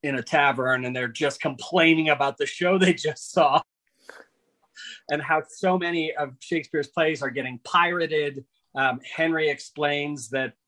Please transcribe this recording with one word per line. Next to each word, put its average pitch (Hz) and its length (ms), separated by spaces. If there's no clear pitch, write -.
in 139 120
a 123 80
tavern, 131 600
and 127 100
they're 127 140
just 135 320
complaining 160 720
about 139 280
the 143 100
show 180 300
they 185 160
just - 380
saw 151 300
and 147 120
how 156 260
so 185 300
many 170 360
of 147 260
Shakespeare's 151 480
plays 156 340
are 139 80
getting 123 340
pirated. 156 800
Um, 131 240
Henry 160 340
explains 147 800
that 131 240